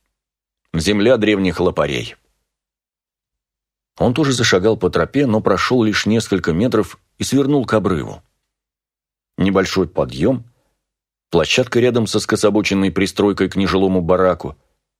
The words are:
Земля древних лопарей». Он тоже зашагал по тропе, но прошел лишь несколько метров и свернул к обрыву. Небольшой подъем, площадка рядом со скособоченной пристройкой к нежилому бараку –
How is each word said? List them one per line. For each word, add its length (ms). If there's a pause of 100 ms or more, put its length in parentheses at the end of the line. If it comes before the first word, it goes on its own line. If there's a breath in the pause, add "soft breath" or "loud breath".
(720)
Земля 440
древних 440
лопарей». 540 (1800)
Он 160
тоже 200
зашагал 420
по 140
тропе, 360
но 140
прошел 440
лишь 220
несколько 460
метров 480 (180)
и 60
свернул 420
к 80
обрыву. 480 (1160)
Небольшой 500
подъем, 560 (840)
площадка 500
рядом 260
со 140
скособоченной 720
пристройкой 580
к 60
нежилому 460
бараку – 560 (420)